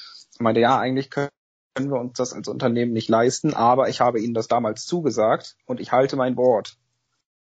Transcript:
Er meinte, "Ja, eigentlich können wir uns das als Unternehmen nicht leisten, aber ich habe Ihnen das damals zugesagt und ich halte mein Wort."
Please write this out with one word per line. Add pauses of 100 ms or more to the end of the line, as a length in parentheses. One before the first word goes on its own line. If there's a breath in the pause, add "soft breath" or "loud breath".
(400 loud breath)
Er
meinte,
"Ja,
eigentlich
können (440)
wir
uns
das
als
Unternehmen
nicht
leisten,
aber
ich
habe
Ihnen
das
damals
zugesagt (100)
und
ich
halte
mein
Wort." (800)